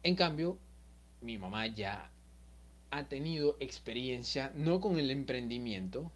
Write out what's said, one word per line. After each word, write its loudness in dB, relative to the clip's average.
En 8
cambio, 4
mi -6
mamá -2
ya -4
ha -4
tenido 2
experiencia, -4
no 4
con 2
el 2
emprendimiento -2